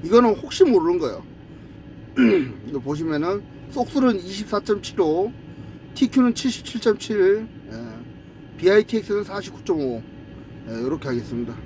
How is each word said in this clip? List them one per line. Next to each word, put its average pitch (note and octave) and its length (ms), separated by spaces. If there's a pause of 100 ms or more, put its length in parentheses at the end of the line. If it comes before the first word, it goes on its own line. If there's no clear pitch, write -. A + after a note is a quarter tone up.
이거는 A3+ 320
혹시 - 280
모르는 F3+ 340
거예요. A2 240 (920)
<clears throat> C4 500
이거 C#3 120
보시면은 D#3 640 (280)
속술은 B3 500
이십사 G3 400
점 G3+ 200
칠오, F3+ 500 (640)
티큐는 B3 400
칠십칠 - 460
점 A3 180
칠, G#3 480 (240)
예, A2+ 60 (800)
비아이티엑스는 G#3 680
사십구 F#3+ 400
점 E3 160
오, A#2+ 220 (680)
예, A2+ 120
이렇게 C#3 280
하겠습니다. A#2+ 460 (120)